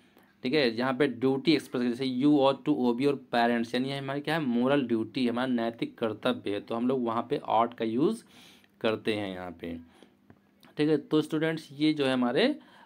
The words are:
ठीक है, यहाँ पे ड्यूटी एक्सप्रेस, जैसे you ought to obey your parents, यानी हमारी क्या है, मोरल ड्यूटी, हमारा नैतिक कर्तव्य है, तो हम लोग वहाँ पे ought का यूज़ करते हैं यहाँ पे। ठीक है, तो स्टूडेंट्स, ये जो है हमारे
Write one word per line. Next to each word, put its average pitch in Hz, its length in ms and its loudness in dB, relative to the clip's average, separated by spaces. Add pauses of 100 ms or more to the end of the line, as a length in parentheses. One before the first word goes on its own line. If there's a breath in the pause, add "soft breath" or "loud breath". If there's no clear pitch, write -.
(420 soft breath)
ठीक 127 120 -2
है, 120 220 2
यहाँ 127 180 0
पे 143 120 2
ड्यूटी 131 460 2
एक्सप्रेस, 131 300 0
जैसे 123 240 -2
you 131 260 2
ought 135 260 4 (100)
to 147 80 2
obey 123 260 2
your 143 140 2 (180)
parents, 117 400 2
यानी 131 180 -2
हमारी 139 280 -6
क्या 151 140 -2
है, 165 60 0
मोरल 127 460 2
ड्यूटी, 113 420 -2
हमारा 120 180 -2
नैतिक 117 520 -4
कर्तव्य 107 520 -2
है, 101 100 -4
तो 113 140 -10
हम 120 140 -2
लोग 127 160 0
वहाँ 117 260 -2
पे 143 100 -2 (100)
ought 117 240 2
का 117 100 -6
यूज़ 147 400 0 (560 loud breath)
करते 110 340 0
हैं 101 200 -6
यहाँ 90 160 -10
पे। 85 280 -10 (1000 soft breath)
ठीक 151 120 0
है, 156 80 4
तो 156 260 0
स्टूडेंट्स, 160 500 -2
ये 151 200 2
जो 147 140 0
है 131 60 2
हमारे 131 460 2 (280 loud breath)